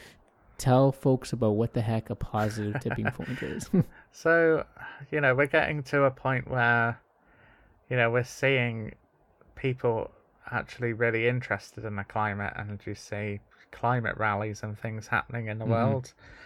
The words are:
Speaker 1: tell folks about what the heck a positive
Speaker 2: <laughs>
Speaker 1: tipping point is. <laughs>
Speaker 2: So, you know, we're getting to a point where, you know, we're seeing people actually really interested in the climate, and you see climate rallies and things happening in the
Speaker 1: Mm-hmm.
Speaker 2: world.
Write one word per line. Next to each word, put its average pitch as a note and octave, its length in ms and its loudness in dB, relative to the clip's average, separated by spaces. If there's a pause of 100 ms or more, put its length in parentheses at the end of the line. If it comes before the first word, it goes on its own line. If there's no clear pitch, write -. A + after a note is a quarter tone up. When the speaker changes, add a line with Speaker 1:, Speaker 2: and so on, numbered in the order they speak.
(580)
Speaker 1:
tell C3 360 6
folks - 400 0
about A#2 180 2
what A2 220 0
the A#2+ 80 0
heck A2+ 280 -2
a G#2 60 -4
positive G#2+ 640 -2
Speaker 2:
<laughs> - 20 -6
Speaker 1:
tipping A2 300 -2
point - 320 -8
is. - 300 -8
<laughs> - 400 0
Speaker 2:
So, E3 520 2 (460)
you D3+ 80 -2
know, C3 160 4
we're C#3+ 120 4
getting D3+ 360 0
to C#3+ 220 2
a C3 60 4
point C3 380 -2
where, A#2+ 500 2 (880)
you B2+ 80 -2
know, A#2 120 4
we're B2 140 2
seeing A#2+ 720 -2 (600)
people B2+ 560 -2 (380)
actually A#2+ 440 -6
really A2+ 340 0
interested B2 580 -4
in G#2 120 -8
the G2 80 -6
climate, G#2 500 -4
and G#2 300 -10
you G#2 100 -8
see G#2 440 -8 (320)
climate A#2+ 460 0
rallies G#2+ 460 -2
and G#2 160 -10
things A2 280 -8
happening A#2 400 -4
in G#2+ 120 -6
the A2 60 -6
Speaker 1:
Mm-hmm. A2+ 80 2
Speaker 2:
world. B2+ 400 0 (320)